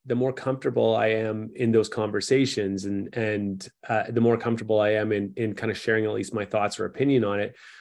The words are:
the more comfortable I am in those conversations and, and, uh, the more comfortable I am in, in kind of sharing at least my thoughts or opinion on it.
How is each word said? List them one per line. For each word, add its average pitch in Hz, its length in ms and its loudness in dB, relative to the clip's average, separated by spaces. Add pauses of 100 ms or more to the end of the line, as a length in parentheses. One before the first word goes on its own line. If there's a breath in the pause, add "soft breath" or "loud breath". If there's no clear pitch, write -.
the 127 80 -2
more 127 180 0
comfortable 120 640 0
I 110 120 2
am 110 460 -2
in 117 180 2
those 110 180 4
conversations 104 960 0
and, 101 280 -4
and, 101 540 -2 (180)
uh, 110 220 0
the 117 140 2
more 117 160 4
comfortable 113 420 0
I 104 120 4
am 107 200 2
in, 101 240 -2
in 110 180 -2
kind 110 160 -4
of 95 60 -4
sharing 110 300 0
at 107 60 -2
least 107 200 -6
my 104 140 -4
thoughts 104 340 -2
or 101 60 -4
opinion 135 360 2
on 101 160 0
it. 104 160 -4 (260 loud breath)